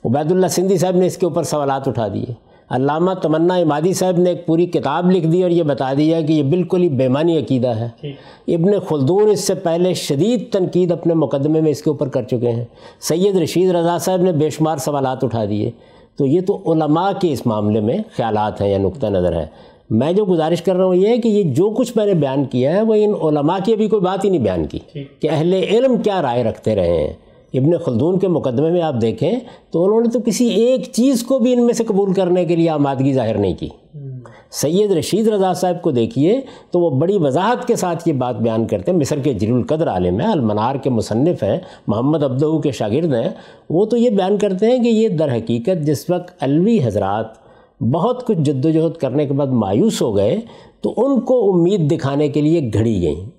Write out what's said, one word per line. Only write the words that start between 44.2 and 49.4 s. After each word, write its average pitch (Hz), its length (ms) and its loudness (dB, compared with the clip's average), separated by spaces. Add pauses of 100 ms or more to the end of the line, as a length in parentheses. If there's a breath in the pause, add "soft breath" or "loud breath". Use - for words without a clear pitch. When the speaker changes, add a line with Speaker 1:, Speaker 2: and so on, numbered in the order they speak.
Speaker 1:
करते 196 280 0
हैं 247 180 2
कि 240 80 2
ये 220 200 2
दर 156 200 0
हकीकत 117 480 -2
जिस 147 300 -4
वक्त 175 320 -4
अलवी 170 380 2
हजरात 104 640 -2 (380 soft breath)
बहुत 185 440 -2
कुछ 214 160 -2
जद्दोजहद 156 580 0
करने 139 280 -2
के 135 80 -2
बाद 139 180 -2